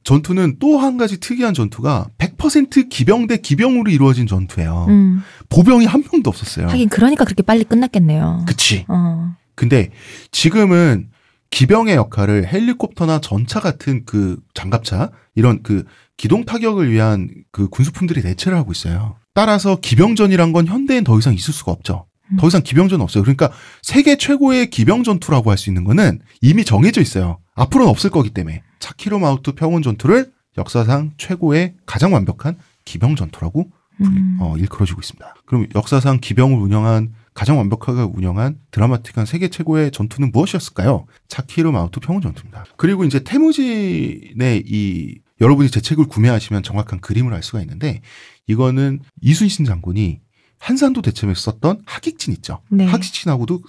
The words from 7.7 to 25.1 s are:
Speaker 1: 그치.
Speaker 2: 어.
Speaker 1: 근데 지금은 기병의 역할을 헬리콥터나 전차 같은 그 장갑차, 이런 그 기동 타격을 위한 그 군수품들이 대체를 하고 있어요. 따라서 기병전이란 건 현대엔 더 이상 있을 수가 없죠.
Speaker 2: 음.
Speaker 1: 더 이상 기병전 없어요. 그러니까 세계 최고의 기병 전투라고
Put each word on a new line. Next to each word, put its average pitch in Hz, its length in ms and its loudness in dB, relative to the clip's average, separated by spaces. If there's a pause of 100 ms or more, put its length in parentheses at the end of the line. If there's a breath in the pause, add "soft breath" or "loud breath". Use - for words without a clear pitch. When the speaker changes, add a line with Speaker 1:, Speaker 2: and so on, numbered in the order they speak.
Speaker 1:
그치. - 400 -2
Speaker 2:
어. 90 480 -2 (200)
Speaker 1:
근데 117 360 2 (400 loud breath)
지금은 170 800 2 (420)
기병의 208 440 4
역할을 101 520 0
헬리콥터나 196 720 -2
전차 151 400 -4
같은 139 460 -4
그 95 320 -2 (160)
장갑차, 95 580 -4 (240 soft breath)
이런 110 280 2
그 95 200 -2 (320 soft breath)
기동 214 300 0
타격을 214 460 -2
위한 110 380 0 (220)
그 98 160 -4
군수품들이 147 540 -2
대체를 170 360 -2
하고 113 140 -4
있어요. 90 460 -6 (160)
따라서 196 480 2
기병전이란 185 720 4
건 170 140 2
현대엔 254 360 0
더 110 160 4
이상 110 140 2
있을 90 200 -4
수가 - 200 -6
없죠. 90 320 -8 (260)
Speaker 2:
음. 190 60 0
Speaker 1:
더 165 100 2
이상 175 160 4
기병전 180 380 2
없어요. 98 220 0
그러니까 135 280 2 (300 loud breath)
세계 285 360 2
최고의 269 520 2
기병 214 340 2
전투라고 151 480 0